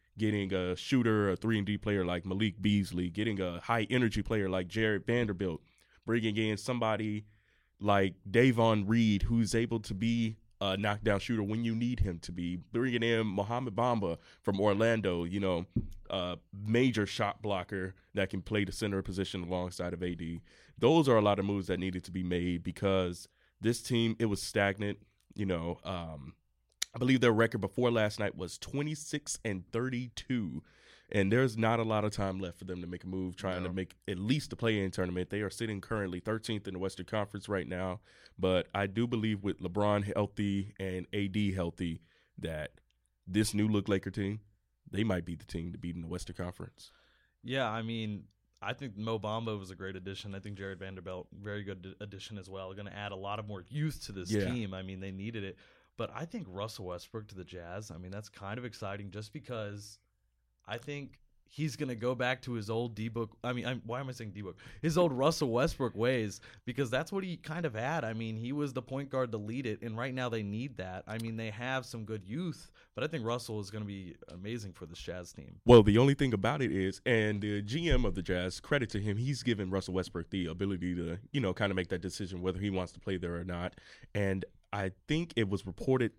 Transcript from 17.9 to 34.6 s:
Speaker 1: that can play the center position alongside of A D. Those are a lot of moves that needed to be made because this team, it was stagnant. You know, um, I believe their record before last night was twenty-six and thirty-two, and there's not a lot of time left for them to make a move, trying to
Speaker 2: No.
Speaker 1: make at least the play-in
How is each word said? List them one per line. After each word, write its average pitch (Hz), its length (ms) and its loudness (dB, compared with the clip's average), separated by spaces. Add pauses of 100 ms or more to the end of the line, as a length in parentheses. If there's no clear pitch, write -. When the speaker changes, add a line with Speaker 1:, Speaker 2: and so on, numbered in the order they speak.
Speaker 1:
that 98 160 2
can 98 140 -4
play 104 240 2
the 92 60 -6
center 98 280 0
position 92 420 -2
alongside 90 520 -4
of 87 80 -6
A 90 120 -2
D. 82 280 -6 (340)
Those 151 320 8
are 120 80 8
a 107 60 8
lot 101 160 6
of 98 80 2
moves 98 220 0
that 90 120 2
needed 92 240 -2
to - 60 -14
be 90 120 -2
made 87 400 0
because 90 640 0 (320)
this 117 240 0
team, 117 360 2
it 117 80 2
was 101 160 0
stagnant. 101 560 0 (360)
You 104 120 -2
know, 87 360 -2
um, 80 520 -8 (600)
I - 40 -8
believe 127 240 4
their 120 100 8
record 110 300 4
before 120 280 2
last 110 300 2
night 104 160 -2
was 87 220 -8
twenty-six 151 840 -6
and 95 300 -4
thirty-two, 120 920 -2 (500)
and 98 200 4
there's 120 240 4
not 113 240 4
a 113 40 2
lot 107 200 2
of 107 80 2
time 98 260 -2
left 90 200 -8
for - 60 -14
them 92 160 -8
to 87 60 -8
make 90 180 -10
a - 40 -8
move, 92 280 -4
trying 92 260 -4
to 90 60 -2
Speaker 2:
No. 90 60 -4
Speaker 1:
make 92 200 -4 (140)
at 95 100 -4
least 123 320 0
the 98 60 -10
play-in 104 340 0